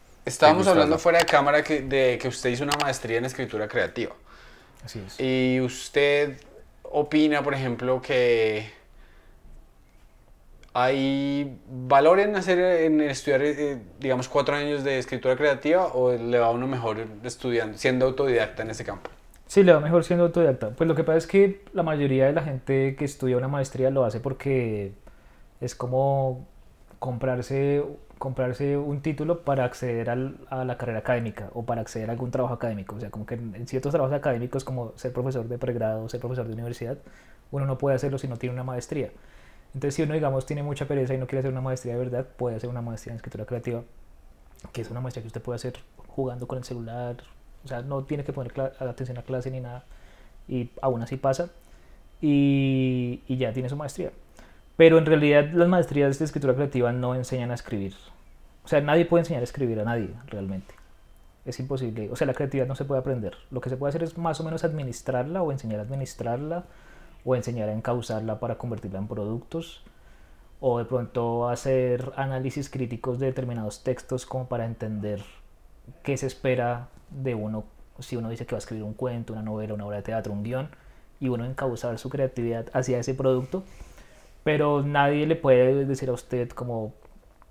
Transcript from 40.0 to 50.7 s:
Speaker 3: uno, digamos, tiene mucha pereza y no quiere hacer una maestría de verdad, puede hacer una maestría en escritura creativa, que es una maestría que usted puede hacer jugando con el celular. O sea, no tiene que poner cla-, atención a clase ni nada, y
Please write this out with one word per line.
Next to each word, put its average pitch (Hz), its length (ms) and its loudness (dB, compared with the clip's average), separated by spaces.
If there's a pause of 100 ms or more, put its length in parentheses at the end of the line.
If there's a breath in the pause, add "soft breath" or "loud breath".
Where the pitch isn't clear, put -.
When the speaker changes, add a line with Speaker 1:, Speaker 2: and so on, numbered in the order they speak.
Speaker 3:
uno, 151 100 0
digamos, 139 320 0
tiene 143 160 -4
mucha 143 260 -4
pereza 131 280 0
y - 20 -2
no 131 80 -4
quiere 135 140 -4
hacer 131 120 -2
una 131 80 -4
maestría 127 360 -4
de 120 40 -2
verdad, 127 280 -4 (100)
puede 120 180 -2
hacer 117 140 -6
una 120 140 -6
maestría 117 300 -10
en - 20 -10
escritura 113 300 -10
creativa, 120 360 -6 (880)
que 117 100 -8
es 110 100 -8
una 120 100 -6
maestría 123 220 -8
que 113 60 -12
usted 113 120 -10
puede 123 140 -6
hacer 123 240 -8 (300)
jugando 123 380 -6
con 131 120 -6
el 120 40 -12
celular. 120 600 -8 (420)
O - 20 -16
sea, 123 140 -8
no 139 220 -6
tiene 143 200 -4
que 139 100 -6
poner 135 200 -8
cla-, 135 260 -2
atención 123 380 -6
a 117 60 -10
clase 131 260 -4
ni 131 120 -8
nada, 123 220 -12 (640 soft breath)
y 123 220 -4 (100)